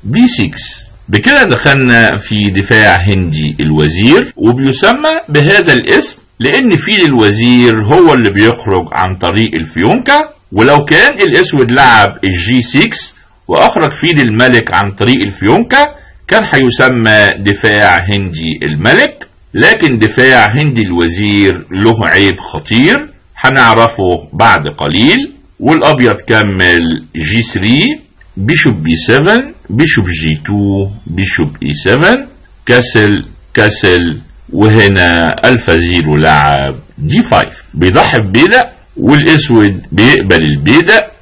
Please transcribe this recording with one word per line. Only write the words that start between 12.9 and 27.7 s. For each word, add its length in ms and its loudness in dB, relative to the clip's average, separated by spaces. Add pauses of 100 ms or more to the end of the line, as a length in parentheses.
وأخرج 440 0
فيل 280 -2
الملك 540 0
عن 180 -2
طريق 300 0
الفيونكة 680 0 (400)
كان 240 0
هيسمى 760 2 (100)
دفاع 600 0
هندي 640 -6
الملك، 640 -2 (280)
لكن 440 2
دفاع 480 2
هندي 360 -2
الوزير 880 0
له 380 0
عيب 320 0
خطير 680 -2 (280)
هنعرفه 960 0
بعد 360 0
قليل. 640 -2 (280)
والأبيض 600 2
كمل 840 0 (120)
جي 260 -4
ثري، 580 -2 (360)